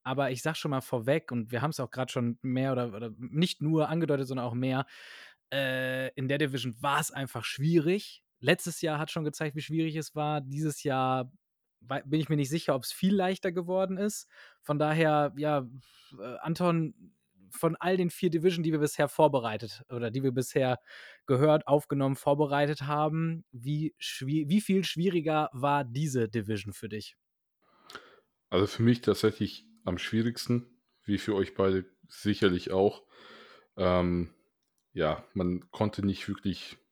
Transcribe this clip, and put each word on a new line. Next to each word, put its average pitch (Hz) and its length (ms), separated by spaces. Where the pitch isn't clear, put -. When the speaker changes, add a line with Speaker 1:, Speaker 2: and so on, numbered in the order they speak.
Speaker 1:
aber 131 280
ich 127 120
sag 160 140
schon 156 140
mal 131 100
vorweg, 127 500
und 117 220
wir 117 80
haben's 147 200
auch 123 100
grad 131 200
schon 120 300
mehr 131 320
oder, 120 220
oder 113 240
nicht 151 420
nur 151 300
angedeutet, 147 360
sondern 127 200
auch 117 80
mehr, 131 320
äh, 131 640
in 131 140
der 143 100
Division 131 420
war's 143 300
einfach 127 340
schwierig. 165 800
Letztes 165 400
Jahr 151 180
hat 156 120
schon 160 140
gezeigt, 147 320
wie 151 60
schwierig 160 340
es - 180
war. 151 260
Dieses 143 420
Jahr 131 480
wei-, 135 260
bin 156 140
ich 156 100
mir 156 60
nicht 139 120
sicher, 151 260
ob's 127 180
viel 190 220
leichter 185 380
geworden 185 460
ist. 208 300
Von 147 160
daher, 151 580
ja, 143 320
äh, 120 220
Anton, 165 540
von 165 220
all 180 200
den 175 140
vier 180 200
Divisionen, 170 340
die 160 80
wir 151 80
bisher 147 280
vorbereitet 117 800
oder 117 220
die 135 120
wir 131 100
bisher 127 480
gehört, 151 400
aufgenommen, 139 500
vorbereitet 143 680
haben, 156 680
wie 147 460
schwi-, 143 500
wie 202 120
viel 190 240
schwieriger 160 680
war 143 320
diese 127 440
Division 104 440
für - 160
dich? 104 280
Speaker 2:
Also 95 160
für - 160
mich 120 180
tatsächlich - 640
am 92 140
schwierigsten, 120 680
wie 101 140
für 107 160
euch 98 200
beide 95 320
sicherlich 95 640
auch. 95 320
Ähm, 90 540
ja, 78 400
man 90 380
konnte 104 340
nicht 98 240
wirklich - 480